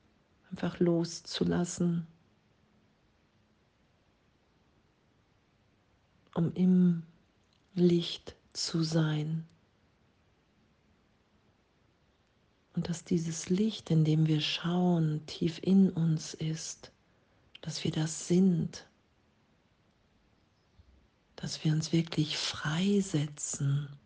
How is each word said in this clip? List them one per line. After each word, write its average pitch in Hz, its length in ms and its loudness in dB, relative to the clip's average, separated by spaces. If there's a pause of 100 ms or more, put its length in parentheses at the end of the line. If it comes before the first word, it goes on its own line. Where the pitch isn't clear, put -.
(500)
Einfach 180 280 -6
loszulassen, 170 1300 0 (4000)
um 170 180 2
im 180 500 4 (720)
Licht 175 640 2 (160)
zu - 320 -2
sein. 160 640 -2 (3250)
Und 170 120 -2
dass 170 140 -6
dieses 165 460 -4
Licht, 208 420 -2
in 160 140 4
dem 156 240 4
wir 151 120 2
schauen, 165 880 0
tief - 340 -4
in 190 300 6
uns 165 440 -2
ist, - 580 -8 (680)
dass - 220 -10
wir 165 80 0
das 160 380 -4
sind, 175 580 2 (2500)
dass - 300 -10
wir 156 80 2
uns 156 200 -2
wirklich 160 440 0
freisetzen 151 1500 -2 (180)